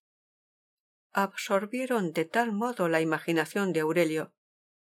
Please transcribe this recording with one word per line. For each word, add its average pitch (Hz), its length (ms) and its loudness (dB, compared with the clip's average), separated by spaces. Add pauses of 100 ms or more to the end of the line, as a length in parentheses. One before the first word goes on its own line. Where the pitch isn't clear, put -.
(1120)
absorbieron 202 1000 -2
de 160 120 -2
tal 233 280 0
modo 208 360 -2
la 160 140 2
imaginación 160 720 0
de 160 60 0
Aurelio 156 540 0 (520)